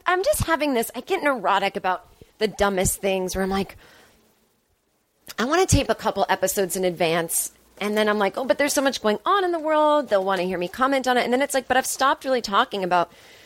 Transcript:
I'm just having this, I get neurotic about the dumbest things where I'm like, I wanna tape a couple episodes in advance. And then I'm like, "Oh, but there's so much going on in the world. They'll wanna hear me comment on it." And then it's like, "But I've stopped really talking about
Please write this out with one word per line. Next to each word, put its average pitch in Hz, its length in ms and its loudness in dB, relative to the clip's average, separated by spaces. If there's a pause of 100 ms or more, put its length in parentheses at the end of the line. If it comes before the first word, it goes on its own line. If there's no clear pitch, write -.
I'm 370 160 2
just 587 220 0
having 294 280 0
this, 226 220 0
I 247 60 -10
get 359 200 -2
neurotic 196 540 0
about 185 320 -4 (320)
the 220 80 0
dumbest 196 540 0
things 185 340 -2
where 190 80 -2
I'm 190 80 -2
like, 196 260 -4 (1600)
I 208 80 -2
wanna 339 220 2
tape 277 220 2
a 214 60 0
couple 202 320 -2
episodes 190 480 -2
in 185 100 0
advance. 170 640 -2 (280)
And 208 160 -4
then 214 140 2
I'm 208 80 0
like, 196 180 0
"Oh, 262 100 -4
but 285 120 2
there's 285 160 0
so 294 80 0
much 269 220 0
going 208 240 0
on 381 160 2
in 359 80 0
the 339 80 -2
world. 302 500 2
They'll 196 140 2
wanna 190 200 0
hear 185 140 -2
me 175 120 -4
comment 262 380 0
on 247 100 2
it." 233 60 2
And - 80 -2
then 254 120 2
it's 277 100 -4
like, 262 140 -2
"But 247 100 2
I've 254 80 2
stopped 285 400 0
really 262 160 0
talking 208 420 0
about 175 280 0 (340)